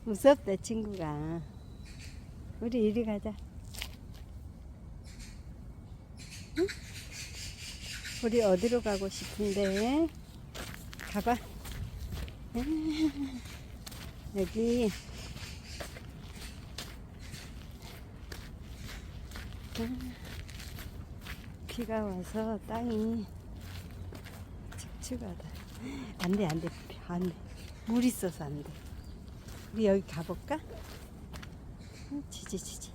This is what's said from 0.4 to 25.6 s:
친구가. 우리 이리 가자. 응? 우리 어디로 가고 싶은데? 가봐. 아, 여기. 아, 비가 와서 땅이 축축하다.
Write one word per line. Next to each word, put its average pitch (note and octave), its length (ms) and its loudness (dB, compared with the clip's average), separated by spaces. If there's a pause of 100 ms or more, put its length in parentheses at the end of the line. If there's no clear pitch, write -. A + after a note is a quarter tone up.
친구가. F3 840 0 (1200)
우리 A3+ 260 6
이리 A3 180 6
가자. G#3 280 2 (3250)
응? F4+ 100 6 (1600)
우리 A#3 180 8
어디로 A3 400 10
가고 G3 280 4
싶은데? G3+ 960 4 (1040)
가봐. G#3+ 220 4
아, - 1300 -4 (1800)
여기. A3 520 6 (4000)
아, B3 380 -2 (1500)
비가 A3 360 0
와서 G#3 640 0
땅이 A3+ 600 2 (1500)
축축하다. A3+ 680 -4 (800)